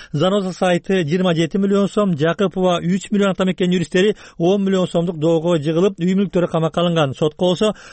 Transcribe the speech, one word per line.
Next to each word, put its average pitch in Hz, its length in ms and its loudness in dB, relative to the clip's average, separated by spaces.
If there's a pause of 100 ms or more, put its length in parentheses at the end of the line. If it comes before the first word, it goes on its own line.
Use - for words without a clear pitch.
(100)
Заноза 185 420 0
сайты 180 520 0
жыйырма 180 320 0
жети 165 220 0
миллион 202 280 2
сом, 190 320 0
Жакыпова 175 640 0
үч 185 300 -4
миллион, 202 180 2
Ата 185 140 -2
мекен 180 260 0
юристтери 185 460 0 (200)
он 190 280 2
миллион 190 240 0
сомдук 170 280 -2
доого 165 420 2
жыгылып, 165 420 0
үй 185 180 0
мүлктөрү 180 300 0
камакка 160 320 -2
алынган. 165 340 0
Сотко 160 300 -2
болсо 190 300 0 (180)